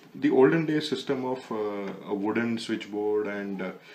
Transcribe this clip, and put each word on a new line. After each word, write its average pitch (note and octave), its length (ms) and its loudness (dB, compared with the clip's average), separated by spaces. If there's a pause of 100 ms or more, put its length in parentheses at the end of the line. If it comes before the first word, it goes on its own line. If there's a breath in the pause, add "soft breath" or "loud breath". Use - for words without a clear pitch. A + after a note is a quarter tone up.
(160)
the C#3 140 2
olden D#3 360 6
day D3+ 140 2
system C3 460 -4
of, B2+ 260 -6
uh, G2+ 400 -4 (160)
a F#2+ 60 -6
wooden A2 440 0
switchboard, G#2 720 -2
and, G2+ 340 -6
uh, F#2 100 -6 (240 loud breath)